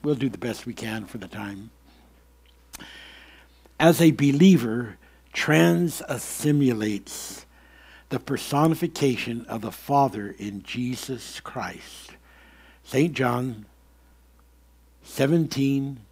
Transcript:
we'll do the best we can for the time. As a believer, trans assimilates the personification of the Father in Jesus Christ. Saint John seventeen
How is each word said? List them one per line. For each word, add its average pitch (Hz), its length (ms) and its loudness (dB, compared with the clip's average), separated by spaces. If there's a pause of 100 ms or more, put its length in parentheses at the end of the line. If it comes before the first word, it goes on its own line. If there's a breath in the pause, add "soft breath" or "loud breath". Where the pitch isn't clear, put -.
we'll 147 140 0
do 131 120 -2
the 101 100 -6
best 113 280 -8
we 120 80 -10
can 110 300 -8
for 110 140 -14
the 95 100 -14
time. 101 420 -12 (2000 loud breath)
As 165 220 6
a 165 100 8
believer, 139 880 4 (340 soft breath)
trans 170 760 2
assimilates 120 1400 -2 (600 soft breath)
the 131 120 -6
personification 143 1300 -2
of 113 160 -8
the 107 100 -8
Father 117 680 -2
in 101 260 -10
Jesus 123 760 -8
Christ. - 720 -12 (720 soft breath)
Saint 147 300 0
John 123 500 -2 (1400)
seventeen 139 1000 0 (120)